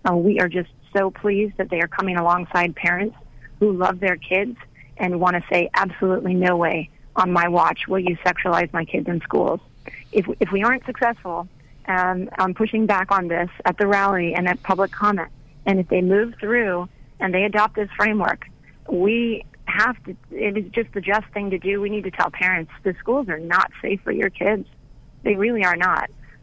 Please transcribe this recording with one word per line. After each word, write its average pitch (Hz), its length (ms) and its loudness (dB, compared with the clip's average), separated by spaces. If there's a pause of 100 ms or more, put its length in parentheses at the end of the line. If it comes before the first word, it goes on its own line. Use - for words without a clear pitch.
Uh, 175 60 2
we 175 240 4
are 180 80 2
just 175 220 -4 (260)
so 196 160 2
pleased 202 460 -2
that 185 120 -4
they 165 120 -2
are 175 60 0
coming 185 280 -4
alongside 175 600 0
parents 180 400 -2 (440)
who 208 140 4
love 185 260 0
their 180 180 0
kids 202 400 -2 (400)
and 180 220 -2
want 180 160 2
to 175 160 -2
say, 175 220 2
"Absolutely 185 600 0
no 180 220 4
way 170 340 0 (260)
on 180 160 2
my 175 160 4
watch 165 400 2
will 190 120 0
you 180 180 0
sexualize 175 540 0
my 165 140 -2
kids - 220 -4
in 175 140 -2
schools." - 380 0 (520)
If, 202 140 0 (140)
if 170 120 0
we 196 120 0
aren't 247 220 2
successful, 214 600 -2 (400)
um, 185 420 0 (100)
on 185 140 2
pushing 220 320 0
back 190 260 2
on 185 160 2
this 170 220 -2 (160)
at 180 120 0
the 208 100 2
rally 196 460 2
and 180 140 0
at 180 160 -2
public 190 280 0
comment, 202 380 0 (360)
and 196 140 2
if 180 100 -2
they 180 120 2
move 208 380 2
through 202 480 0 (320)
and 185 140 -2
they 185 100 2
adopt 208 320 2
this 208 220 -2
framework, 208 500 0 (420)
we 220 540 0 (240)
have 226 360 -2
to, 190 120 -12 (160)
it 214 260 -2
is 185 140 -6
just - 220 -4
the 202 80 -4
just 202 320 0
thing 202 160 -4
to 190 80 -2
do. 196 240 -2
We 202 80 -2
need 208 140 -4
to 185 80 -6
tell 175 180 0
parents, 180 420 -2 (120)
the 185 160 -2
schools 247 300 -2
are 156 100 -4
not 170 320 0 (100)
safe 196 200 -4
for - 100 -6
your - 180 0
kids. 202 380 -2 (560)
They 208 120 2
really 208 300 0
are 180 100 2
not. 170 340 0 (320)